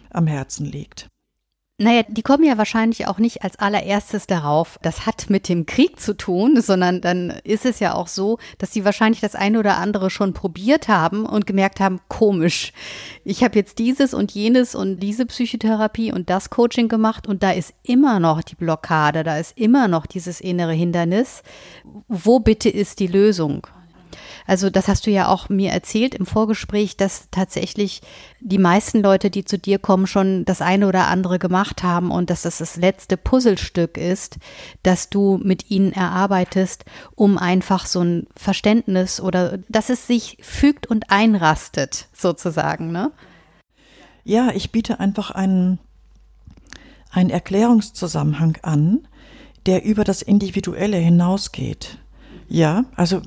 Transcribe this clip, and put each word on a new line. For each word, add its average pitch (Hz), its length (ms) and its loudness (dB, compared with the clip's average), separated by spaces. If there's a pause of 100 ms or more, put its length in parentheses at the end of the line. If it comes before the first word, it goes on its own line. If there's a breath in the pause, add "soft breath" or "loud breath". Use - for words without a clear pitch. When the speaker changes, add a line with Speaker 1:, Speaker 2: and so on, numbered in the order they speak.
(100)
Speaker 1:
am 170 160 0
Herzen 147 400 -6
liegt. - 400 -14 (760)
Speaker 2:
Naja, 233 240 4
die 220 140 -8
kommen 285 240 4
ja 262 140 4
wahrscheinlich 220 480 0
auch 196 100 -4
nicht 226 260 -2
als - 160 -6
allererstes 202 680 -2
darauf, 156 560 0
das - 240 -4
hat - 240 -4
mit - 180 0
dem 175 160 0
Krieg - 340 0
zu 208 160 -4
tun, 214 460 2
sondern 180 400 2
dann 180 300 -2 (120)
ist 214 220 -2
es 254 160 -2
ja 190 140 0
auch 175 120 -4
so, 202 300 -2 (220 loud breath)
dass 190 120 -8
sie 208 140 -4
wahrscheinlich 220 380 2
das 208 120 -4
eine 208 240 0
oder 202 200 2
andere 190 320 -2
schon 196 240 -2
probiert 196 540 -2
haben 196 360 2
und 208 220 -2
gemerkt 196 340 0
haben, 185 180 0 (100)
komisch, 180 680 0 (500 loud breath)
ich - 180 -4
habe 220 160 2
jetzt - 200 -2
dieses 254 340 0
und 202 200 -2
jenes 233 420 2
und 190 260 -4
diese 208 240 -4
Psychotherapie 220 880 -2
und 185 160 -6
das 185 220 -4
Coaching 240 400 0
gemacht 220 360 0
und 202 160 -4
da 190 100 2
ist 180 200 -4 (100)
immer 247 380 4
noch 160 220 2
die - 140 -20
Blockade, 156 680 0
da 156 140 -4
ist - 180 -8
immer 240 320 4
noch 165 160 0
dieses 175 380 -10
innere 175 320 -2
Hindernis. 175 680 0 (640 loud breath)
Wo 220 320 4
bitte 220 280 2
ist - 300 -2
die 196 80 0
Lösung? 180 600 2 (800 loud breath)
Also 196 260 0
das 190 180 2
hast 196 180 0
du 214 60 2
ja 196 160 2
auch 185 200 0
mir 196 220 0
erzählt 226 460 -2
im 190 100 -4
Vorgespräch, 214 720 -2
dass - 340 -4
tatsächlich - 680 -4 (400 loud breath)
die 196 180 0
meisten 190 420 4
Leute, 196 300 4
die 190 140 -4
zu - 140 -4
dir 196 200 0
kommen, 190 300 2
schon 190 360 0
das 185 160 -2
eine 196 280 2
oder 185 180 2
andere 185 320 0
gemacht 185 460 0
haben 175 260 0
und 175 200 -2
dass 175 120 -4
das 170 160 -6
das 165 160 -8
letzte 185 420 0
Puzzlestück 196 800 0
ist, - 420 -6 (440 loud breath)
das 185 280 2
du 196 300 2
mit 185 300 -2
ihnen 196 220 2
erarbeitest, 185 920 0 (300 loud breath)
um 202 240 4
einfach 185 480 0
so 180 160 -2
ein 175 320 0
Verständnis 196 840 0
oder 185 380 -2 (100)
dass 214 220 -2
es - 180 -4
sich 240 320 -2
fügt - 480 0
und 220 220 -2
einrastet 190 1000 0
sozusagen, 160 800 -2
ne? 196 220 -4 (1120 soft breath)
Speaker 1:
Ja, 233 280 2
ich - 200 -6
biete 226 260 -2
einfach 202 320 -2
einen, 185 480 0 (1300 loud breath)
einen 180 180 2
Erklärungszusammenhang 165 1300 0
an, 160 440 2 (600 loud breath)
der 185 180 2
über 214 180 0
das 196 200 -2
Individuelle 196 760 0
hinausgeht. 170 1000 0 (540 loud breath)
Ja, 165 340 2 (100)
also, 175 300 0